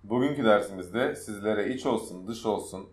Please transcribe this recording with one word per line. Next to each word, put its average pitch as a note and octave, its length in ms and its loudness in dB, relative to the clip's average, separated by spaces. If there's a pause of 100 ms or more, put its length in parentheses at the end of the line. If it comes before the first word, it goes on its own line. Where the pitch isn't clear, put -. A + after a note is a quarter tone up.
Bugünkü C3 400 0
dersimizde G#2 720 2
sizlere G#2 580 -2
iç B2+ 120 -6
olsun, G2 420 -2
dış A2+ 180 -6
olsun, F#2+ 460 -2